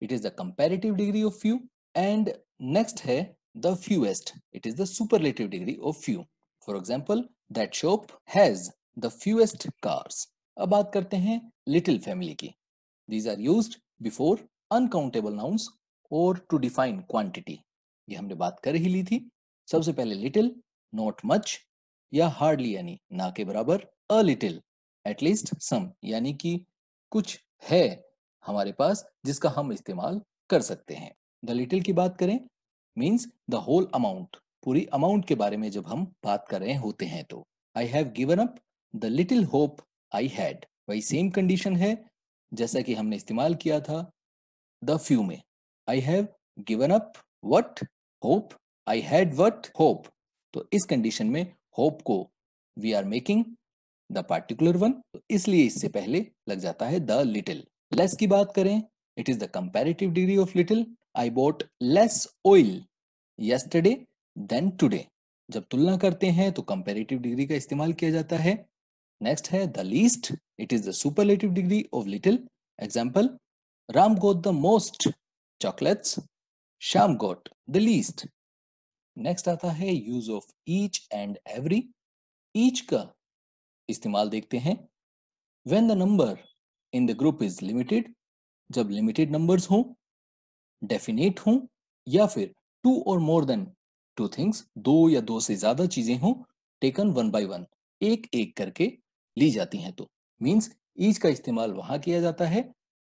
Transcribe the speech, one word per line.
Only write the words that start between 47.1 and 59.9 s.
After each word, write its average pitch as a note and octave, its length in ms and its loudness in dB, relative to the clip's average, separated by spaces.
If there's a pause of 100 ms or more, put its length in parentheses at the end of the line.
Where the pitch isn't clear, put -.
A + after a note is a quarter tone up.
what E3 400 0 (400)
hope F#3 280 0 (360)
I A2+ 120 0 (120)
had, E3+ 200 4
what C3+ 320 2 (160)
hope," B2+ 260 4 (460)
तो - 200 -8
इस G3 160 4
कंडीशन A2+ 380 0
में E3 260 -2 (240)
होप D3 240 0
को F#2 300 -2 (480)
we G#2 220 0
are G2 120 -2
making G3+ 300 0 (680)
the - 200 -6
particular D#3 460 2
one, A3 160 2 (200)
तो - 60 -16 (100)
इसलिए F#3 360 4
इससे G#2+ 220 -2
पहले A#2 440 -4 (180)
लग G2 100 -4
जाता F#2 260 -6
है D3 120 -2
the C3 260 0
little। G#2 360 -4 (340)
लेस F#3+ 260 2
की A3 80 2
बात G3+ 280 4
करें, G3 280 2 (360)
it - 100 -4
is A#2+ 100 0
the - 120 -8
comparative A#2+ 580 -2